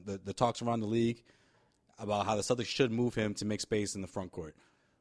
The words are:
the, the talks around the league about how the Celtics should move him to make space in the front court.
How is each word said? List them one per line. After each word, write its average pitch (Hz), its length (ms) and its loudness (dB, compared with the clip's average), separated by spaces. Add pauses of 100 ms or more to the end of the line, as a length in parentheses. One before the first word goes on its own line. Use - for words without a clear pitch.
the, 98 200 -6
the 98 80 -2
talks 117 300 0
around 117 180 0
the 104 80 -2
league 117 340 2 (760)
about 104 280 0
how 110 80 4
the 104 80 2
Celtics 120 240 0
should 131 240 2
move 117 240 2
him 107 200 0
to - 100 -6
make 104 160 -2
space 104 340 -2
in 98 80 -6
the 90 60 -8
front 95 240 -8
court. 80 240 -10 (440)